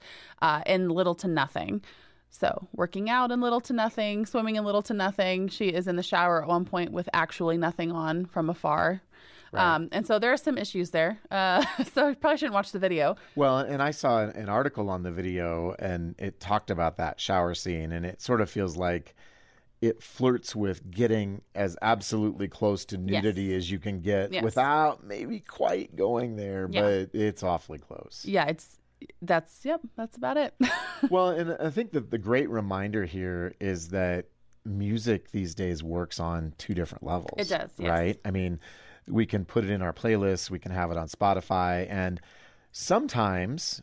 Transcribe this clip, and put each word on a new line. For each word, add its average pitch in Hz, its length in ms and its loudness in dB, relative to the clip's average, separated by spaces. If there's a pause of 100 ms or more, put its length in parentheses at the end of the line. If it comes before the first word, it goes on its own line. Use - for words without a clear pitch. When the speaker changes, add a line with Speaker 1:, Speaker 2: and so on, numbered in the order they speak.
(420)
Speaker 1:
uh, 156 240 4
in 185 220 4
little 175 280 2
to 190 120 -4
nothing. 156 540 -2 (480)
So - 420 -2
working 196 380 -2
out 247 220 2
in 247 80 0
little 240 220 2
to - 100 -4
nothing, 214 520 0
swimming 220 320 0
in 208 80 0
little 208 180 2
to 226 120 -2
nothing. 190 540 2
She 196 200 0
is 180 200 0
in 175 80 0
the 185 60 0
shower 175 380 4
at 156 80 -4
one 175 160 4
point 175 280 -4
with 175 200 -4
actually 165 460 2
nothing 170 320 0
on 165 360 -2
from 165 220 -2
afar. 165 540 0 (500)
Speaker 2:
Right. 180 220 4
Speaker 1:
Um, 160 160 -2
and 202 160 -2
so 214 140 4
there 240 120 4
are 285 40 4
some 262 200 0
issues 180 340 -4
there. 165 280 2 (100)
Uh, 190 360 4 (140)
<laughs> - 140 -2
so 294 160 4
you 277 60 0
probably 311 240 2
shouldn't 247 160 -2
watch 202 160 0
the 202 80 -4
video. 180 380 2 (180)
Speaker 2:
Well, 135 240 6
and 135 240 0
I 147 80 2
saw 123 320 4
an, 107 80 0
an 107 180 -8
article 113 420 0
on 90 120 -2
the 90 80 -4
video, 87 720 -2
and 87 400 -4
it 98 180 -6
talked - 320 -2
about 85 280 0
that 82 220 -4
shower 87 340 2
scene, 82 360 -4
and 85 160 -4
it - 160 -8
sort 120 180 2
of 101 80 2
feels 92 280 -2
like 87 400 -2 (640)
it 113 200 2
flirts - 540 0
with 95 380 -2
getting 104 500 0 (140)
as 95 260 0
absolutely 107 640 0
close 101 380 0
to 101 120 -8
Speaker 1:
Yes. 95 280 0
Speaker 2:
nudity 98 320 0
as 87 160 -2
you 92 80 -4
can 98 220 -6
get 98 300 0
Speaker 1:
Yes. 170 120 -2
Speaker 2:
without 143 600 2
maybe 104 360 -8
quite - 560 -2
going 117 400 0
there, 98 340 -4
Speaker 1:
Yeah. 95 120 0
Speaker 2:
but 98 300 2
it's 107 300 0
awfully 82 360 -2
close. - 460 -16
Speaker 1:
Yeah, 190 220 2
it's, - 300 -6 (460)
that's, 170 420 -2
yep, 330 160 -2 (160)
that's 226 200 -10
about 254 200 -2
it. 294 240 0
<laughs> 254 40 6 (440)
Speaker 2:
Well, 185 220 4
and 165 280 0
I 156 120 0
think 214 220 -2
that 120 180 -2
the 113 80 0
great 117 320 2
reminder 101 560 -2
here 90 520 -4
is 90 300 -2
that 90 380 0 (400)
music 104 640 0
these 90 240 -4
days 87 280 -2
works 85 380 -4
on 82 380 -2
two - 160 -6
different 87 300 -4
levels. 87 340 -4
Speaker 1:
It 196 100 -2
does, - 300 -2
yes. 85 100 -2
Speaker 2:
Right? - 340 2
I 101 80 -4
mean, 92 300 -2 (480)
we 110 160 2
can 101 220 -2
put 113 180 0
it 95 60 -2
in 101 100 0
our 87 140 -2
playlists, 98 560 0
we 92 80 -6
can 92 140 -8
have 90 180 0
it 85 80 -2
on 80 100 -4
Spotify, 92 800 2
and 92 320 -2 (500)
sometimes 113 1120 0